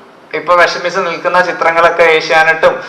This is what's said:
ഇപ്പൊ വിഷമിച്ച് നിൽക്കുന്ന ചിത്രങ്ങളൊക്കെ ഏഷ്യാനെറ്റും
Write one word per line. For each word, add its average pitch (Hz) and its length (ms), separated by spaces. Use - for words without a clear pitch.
ഇപ്പൊ 156 220
വിഷമിച്ച് 175 440
നിൽക്കുന്ന 175 420
ചിത്രങ്ങളൊക്കെ 165 600
ഏഷ്യാനെറ്റും 160 840